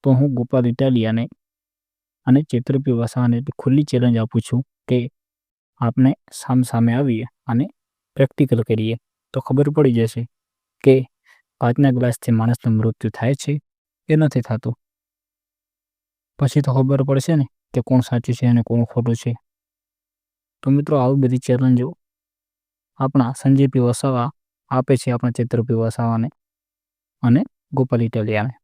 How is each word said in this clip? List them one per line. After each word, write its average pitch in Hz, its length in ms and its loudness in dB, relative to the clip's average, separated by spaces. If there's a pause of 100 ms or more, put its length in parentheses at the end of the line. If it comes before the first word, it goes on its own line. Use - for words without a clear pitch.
તો 139 60 2
હું 135 240 2
ગોપાલ 123 320 -2
ઇટાલિયાને 117 600 0 (960)
અને 139 160 4
ચિત્રપી 135 500 -2
વસાવાને 117 440 0
એટલી 127 220 -6
ખુલ્લી 139 240 2
ચેલેન્જ 123 360 0
આપું 110 220 -2
છું 123 220 -4 (260)
કે 123 200 -2 (720)
આપણે 127 340 2 (180)
સામસામે 120 600 0
આવીએ 123 320 -2 (220)
અને 117 200 0 (480)
પ્રેક્ટિકલ 131 480 0
કરીએ, 110 340 -2 (360)
તો 135 80 -6
ખબર 143 300 0
પડી 147 220 2
જશે 117 340 -2 (580)
કે 131 220 6 (540)
કાચના 135 300 2
ગ્લાસથી 123 420 -2
માણસનું 113 440 0
મૃત્યુ 110 340 -2
થાય 127 240 -2
છે 143 240 -4 (500)
કે 156 80 2
નથી 147 240 2
થતું. 117 340 -6 (1600)
પછી 143 220 0
તો 139 120 -2
ખબર 135 300 2
પડશે 139 340 0
ને 139 80 2 (280)
કે 123 80 -2
કોણ 127 200 2
સાચું 120 340 -4
છે 120 120 -2
અને 120 160 4
કોણ 117 220 0
ખોટું 117 300 -2
છે. 120 200 -6 (1300)
તો 135 80 -2
મિત્રો, 143 280 2
આવી 135 220 2
બધી 127 180 0
ચેલેન્જો 127 500 2 (1080)
આપણા 131 360 0
સંજય 135 340 2
પી 131 140 0
વસાવા 123 500 -2 (400)
આપે 131 260 0
છે 127 140 -4
આપણા 120 200 -2
ચિત્ર 117 320 -2
પી 120 120 -2
વસાવાને 113 540 -2 (960)
અને 127 220 4 (280)
ગોપાલ 127 300 0
ઇટાલિયાને. 113 600 -2